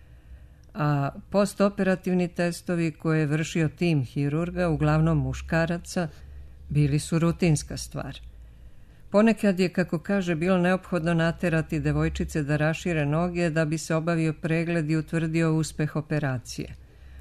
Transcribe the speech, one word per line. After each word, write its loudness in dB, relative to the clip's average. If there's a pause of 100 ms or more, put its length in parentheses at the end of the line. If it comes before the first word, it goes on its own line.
(720)
a 0 (200)
postoperativni 0
testovi -2
koje 0
je 2
vršio 0
tim 0
hirurga, -2
uglavnom 4
muškaraca, -2 (640)
bili 4
su 0
rutinska 2
stvar. -10 (880)
Ponekad 4
je, 4
kako -2
kaže, 0
bilo 2
neophodno 2
naterati 0
devojčice 0
da 0
rašire 0
noge 0
da 2
bi -2
se -2
obavio 0
pregled 0
i 2
utvrdio 0
uspeh -2
operacije. -4 (460)